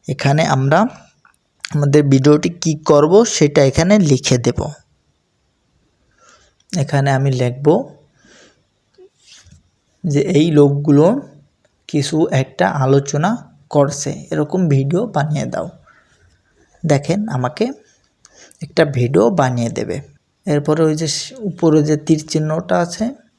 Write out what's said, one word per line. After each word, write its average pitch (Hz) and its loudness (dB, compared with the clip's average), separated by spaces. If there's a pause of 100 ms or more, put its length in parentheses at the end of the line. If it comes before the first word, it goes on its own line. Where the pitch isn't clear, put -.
এখানে 143 0 (120)
আমরা 139 2 (960)
আমাদের 147 4 (120)
ভিডিওটি 151 4 (120)
কি 160 -4 (160)
করব 151 4 (220)
সেটা 143 2
এখানে 170 2 (180)
লিখে 127 2
দেব। - -2 (2000)
এখানে 139 -2
আমি 139 0 (120)
লিখব 127 -2 (2250)
যে 147 0 (180)
এই 165 2 (120)
লোকগুলো 143 4 (840)
কিছু 151 -4 (240)
একটা 175 -4 (180)
আলোচনা 139 0 (460)
করছে, - 0 (200)
এরকম 156 -4 (160)
ভিডিও 139 0 (140)
বানিয়ে 147 -2
দাও। 82 -8 (1160)
দেখেন 151 0 (160)
আমাকে 127 -4 (1000)
একটা - 0 (140)
ভিডিও 139 2 (140)
বানিয়ে 123 0
দেবে। 104 -6 (480)
এরপরে 151 0
ওই 156 0
যে 160 -4
স-, - -12 (160)
উপরে 156 2 (100)
যে 151 2 (100)
তীর 156 0 (100)
চিহ্নটা 156 -4 (100)
আছে 214 -8 (340)